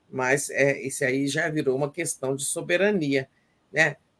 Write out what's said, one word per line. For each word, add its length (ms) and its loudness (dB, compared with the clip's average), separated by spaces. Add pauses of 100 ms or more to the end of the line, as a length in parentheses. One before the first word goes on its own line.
Mas, 400 2
é, 320 2
isso 220 -4
aí 240 0
já 220 -2
virou 260 0
uma 140 -2
questão 460 -4
de 80 -6
soberania, 840 0 (420)
né? 240 2 (240)